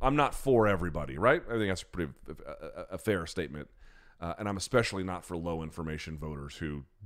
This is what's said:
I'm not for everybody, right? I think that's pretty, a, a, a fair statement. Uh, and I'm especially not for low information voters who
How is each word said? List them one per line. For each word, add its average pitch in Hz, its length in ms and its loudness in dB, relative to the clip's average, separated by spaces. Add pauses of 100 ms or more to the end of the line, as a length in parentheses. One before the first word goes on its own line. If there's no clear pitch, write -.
I'm 135 160 4
not 143 180 4
for 117 320 6
everybody, 80 520 0
right? 131 280 6
I 110 60 -6
think 110 160 2
that's 92 140 0
pretty, 80 300 -4 (140)
a, - 260 -12
a, 80 400 -12
a 92 60 -6
fair 92 280 0
statement. 73 420 -6 (540)
Uh, 85 160 -4
and 104 100 -4
I'm 101 80 -2
especially 98 480 2
not 90 220 -6
for 87 100 -4
low 82 260 -2
information 78 540 -6
voters 73 400 -8
who 73 280 -4 (220)